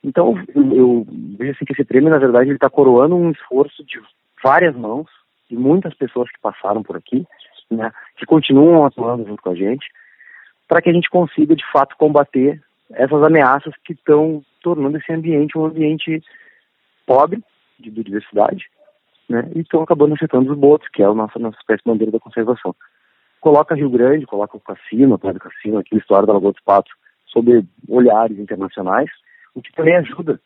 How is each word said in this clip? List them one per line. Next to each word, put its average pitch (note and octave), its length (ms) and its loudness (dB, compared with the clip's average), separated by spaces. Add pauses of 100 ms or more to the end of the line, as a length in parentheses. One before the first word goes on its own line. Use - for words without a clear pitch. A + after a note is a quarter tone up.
Então, E3+ 320 0 (200)
eu, C3+ 180 0
eu B2 340 2 (300)
vejo C3 140 -8
assim C#3 140 -10
que C#3 80 -10
esse C#3+ 100 -4
prêmio, C#3 260 2
na D#3 80 4
verdade, C3 320 2
ele C#3 80 -2
tá C3+ 140 0
coroando C#3 440 4
um E3+ 140 0
esforço C#3+ 560 -4
de - 160 -18 (420)
várias D3+ 320 2
mãos, A#2+ 320 -8 (400)
de A#2+ 80 -14
muitas D3+ 380 0
pessoas B2 380 -6
que - 100 -20
passaram G#2 400 -4
por - 160 -12
aqui, C3 260 -6 (460)
né, A2+ 220 -6 (260)
que - 80 -16
continuam D#3 580 4
atuando A#2+ 440 -4
junto G#2 160 -14
com F#2 80 -4
a F2 40 -4
gente, G#2 300 -4 (840)
pra E3+ 140 0
que - 80 0
a E3 40 2
gente E3+ 180 0
consiga, D#3 440 0
de - 160 -16
fato, C#3 240 0
combater D3 640 0 (340)
essas C3+ 280 0
ameaças D3 540 2 (100)
que E3+ 80 -12
tão D3+ 500 0 (200)
tornando D#3 340 -4
esse D#3 160 -10
ambiente D#3 420 -2
um D#3+ 100 -2
ambiente D#3+ 580 -4 (800)
pobre D#3 340 2 (400)
de A2+ 120 -20
biodiversidade, G#2 720 -4 (640)
né, A#2+ 240 -4
e E3 100 -6
tão D#3+ 200 -2
acabando D3+ 320 0
afetando C3+ 360 -2
os D3 60 -4
botos, C#3+ 320 2
que - 140 -2
é - 20 4
a G#2 80 2
nossa, A2 240 -6
nossa A2+ 220 -10
espécie - 260 -4
bandeira A2 260 -2
da A2+ 80 -4
conservação. A2+ 560 -6 (640)
Coloca D3+ 360 2
Rio C#3 160 -4
Grande, B2+ 340 2
coloca G#2 320 -8
o - 20 -20
Cassino, A#2 540 0
a G2 60 -2
Praia F#2+ 160 -6
do F#2 40 -16
Cassino, G#2+ 380 -8
aqui, - 160 -6
a G#2+ 60 0
história G2 260 2
da G#2+ 80 2
Lagoa G2 200 0
dos - 100 -16
Patos, G2 280 2 (360)
sob A#2 360 2 (240)
olhares A2+ 520 2
internacionais, G2+ 720 -6 (440)
o C3+ 80 -16
que - 120 -20
também E3 240 2
ajuda D#3+ 480 -6